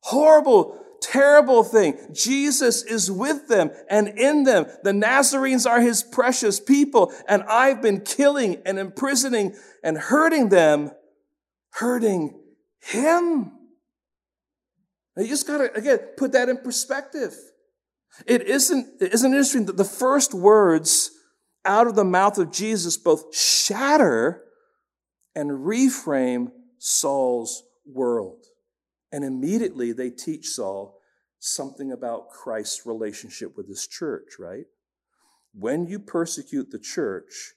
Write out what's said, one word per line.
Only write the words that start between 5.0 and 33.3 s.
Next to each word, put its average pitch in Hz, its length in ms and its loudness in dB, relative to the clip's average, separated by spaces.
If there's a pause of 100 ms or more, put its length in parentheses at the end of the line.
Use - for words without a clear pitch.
are 339 120 4
his 233 220 2
precious 240 580 0
people, 277 540 2 (140)
and 202 160 2
I've 240 400 2
been 202 180 0
killing 277 640 0
and 190 140 -4
imprisoning 233 760 -2 (300)
and 160 120 -2
hurting 294 540 2
them, 151 420 4 (840)
hurting 220 680 -2 (380)
him. 311 720 -2 (1600)
Now 175 60 -6
you 226 60 -2
just 285 180 -4
gotta, 285 300 -2
again, 226 240 0 (180)
put 269 140 -4
that 247 180 0
in 254 80 -2
perspective. 262 800 -8 (880)
It 247 160 0
isn't, 262 600 -2
it 185 120 -2
isn't 247 180 2
interesting 269 360 0
that 185 100 -6
the 190 80 2
first 254 480 -2
words 185 800 2 (520)
out 208 220 4
of 233 80 -2
the 202 100 2
mouth 196 360 2
of 165 120 -4
Jesus 190 460 -4
both - 380 -2
shatter 185 1080 0 (920)
and 147 160 -6
reframe 139 960 -2 (320)
Saul's 127 840 -4 (220)
world. 120 600 -6 (680)
And 143 120 -8
immediately 135 680 -4
they 123 180 -8
teach - 380 -12
Saul 98 500 -10 (420)
something 135 520 -10
about 120 380 -12
Christ's - 560 -12
relationship 113 720 -12